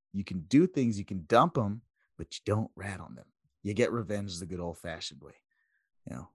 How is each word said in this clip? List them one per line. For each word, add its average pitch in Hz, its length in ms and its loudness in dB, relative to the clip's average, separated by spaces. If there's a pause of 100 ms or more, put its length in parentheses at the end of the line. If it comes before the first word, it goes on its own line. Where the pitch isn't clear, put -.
(120)
you 98 120 -4
can 92 180 -6
do 135 240 6
things, 120 320 2
you 101 60 -4
can 92 220 -6
dump 139 320 6
'em, 107 240 -2 (340)
but 82 180 -10
you - 120 -12
don't 104 300 0
rat 95 240 -10
on 78 140 -16
them. 62 100 -20 (380)
You 101 120 -4
get 113 180 2
revenge 101 460 -4
the 92 80 -8
good 87 140 -8
old-fashioned 82 600 -10
way, 71 100 -20 (760)
you 62 60 -10
know, 62 200 -14